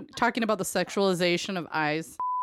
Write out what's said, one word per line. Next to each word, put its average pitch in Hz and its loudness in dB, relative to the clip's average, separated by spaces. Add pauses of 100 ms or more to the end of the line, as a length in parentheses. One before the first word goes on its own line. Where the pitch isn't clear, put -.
(160)
talking 233 2
about 214 2
the 185 -2
sexualization 180 0
of 165 -6
eyes? 156 -2 (280)